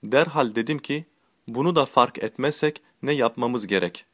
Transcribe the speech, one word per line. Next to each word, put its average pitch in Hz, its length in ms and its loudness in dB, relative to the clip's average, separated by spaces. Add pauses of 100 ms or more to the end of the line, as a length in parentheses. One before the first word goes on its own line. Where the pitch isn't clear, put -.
Derhal 135 500 2
dedim 117 240 -2
ki, 147 280 -6 (420)
"Bunu 147 280 0
da 139 100 4
fark - 360 2
etmezsek 147 600 -4 (200)
ne 139 100 -2
yapmamız 120 540 -2
gerek?" 90 480 -2